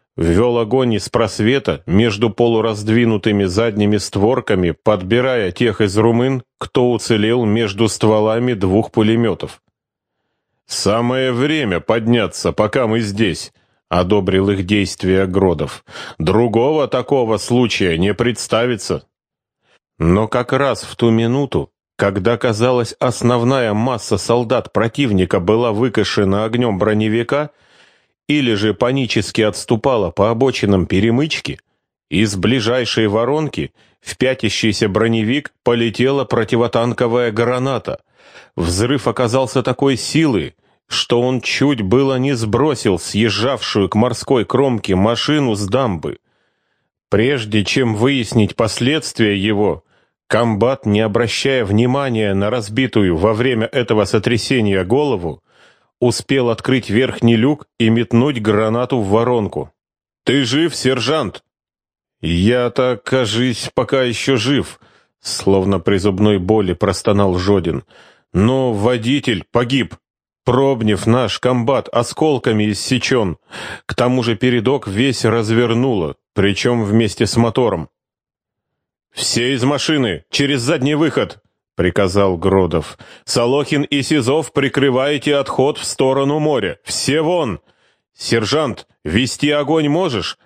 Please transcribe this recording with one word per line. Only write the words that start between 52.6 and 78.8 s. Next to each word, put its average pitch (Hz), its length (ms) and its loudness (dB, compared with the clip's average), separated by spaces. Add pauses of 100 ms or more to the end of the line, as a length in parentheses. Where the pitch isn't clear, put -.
во 107 180 2
время 117 320 -2
этого 113 380 0
сотрясения 107 800 0
голову, 101 600 -2 (560)
успел 123 500 0
открыть 127 400 -2
верхний 117 460 2
люк 127 320 0 (100)
и 113 120 2
метнуть 117 520 2
гранату 110 560 0
в 98 120 -2
воронку. 110 600 0 (540)
«Ты 135 180 2
жив, 143 320 -2
сержант?» 127 680 -2 (760)
«Я-то, 120 840 0
кажись, 120 720 -2
пока 131 260 0
ещё 123 360 0
жив», 117 420 -2 (420)
словно 95 580 0
при 101 180 2
зубной 101 420 2
боли 95 340 2
простонал 101 640 0
Жодин. 87 460 0 (500)
«Но 123 400 2
водитель 117 800 0
погиб. 120 420 0 (520)
Пробнев 120 600 2
наш 113 340 0
комбат 123 500 0
осколками 117 800 0
иссечён. 113 680 -2 (480)
К - 80 -8
тому 123 300 2
же 113 120 0
передок 123 520 0
весь 120 380 0
развернуло, 113 920 0 (180)
причём 104 520 0
вместе 110 420 0
с - 100 -4
мотором». 110 520 0 (1200)